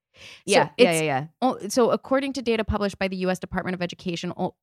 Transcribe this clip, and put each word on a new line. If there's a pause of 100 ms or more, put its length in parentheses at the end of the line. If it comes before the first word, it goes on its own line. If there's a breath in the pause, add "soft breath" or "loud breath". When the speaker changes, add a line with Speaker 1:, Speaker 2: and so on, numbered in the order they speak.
(160)
Speaker 1:
So (260 loud breath)
Speaker 2:
Yeah,
yeah,
Speaker 1:
it's
Speaker 2:
yeah,
yeah. (160)
Speaker 1:
o-,
so
according
to
data
published
by
the
U
S
Department
of
Education,
o-,